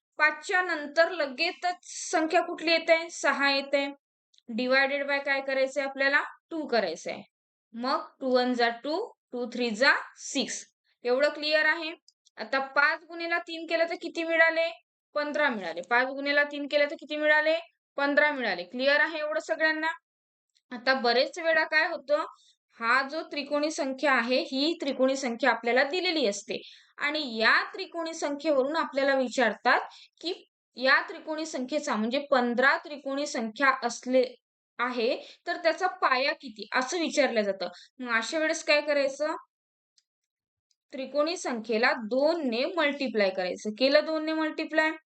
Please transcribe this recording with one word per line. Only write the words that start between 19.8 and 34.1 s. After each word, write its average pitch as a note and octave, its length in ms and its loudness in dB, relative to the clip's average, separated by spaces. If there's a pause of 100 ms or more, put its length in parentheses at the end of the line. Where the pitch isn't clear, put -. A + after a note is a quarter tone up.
आता C4 220 2
बरेच A#3+ 440 2
वेळा D#4+ 260 2
काय D#4+ 240 2
होतं, D4 360 0 (480)
हा B3+ 360 2
जो D#4+ 140 -4
त्रिकोणी D4 480 -2
संख्या C4+ 420 0
आहे, B3 280 2
ही D4 400 -2
त्रिकोणी C4+ 360 0
संख्या A#3+ 340 0
आपल्याला A#3+ 340 2
दिलेली E4 420 0
असते - 360 -4 (340)
आणि D4 400 -4
या C4 280 4 (100)
त्रिकोणी E4 400 -8
संख्येवरून C#4+ 600 0
आपल्याला C#4 380 0
विचारतात B3 640 2 (400)
की F4 300 -10 (260)
या C4+ 320 4
त्रिकोणी D#4 380 -8
संख्येचा, C#4+ 500 -4
म्हणजे A#3+ 340 -2
पंधरा B3+ 460 4
त्रिकोणी C#4+ 500 -6
संख्या C4 600 0
असले B3+ 380 2 (540)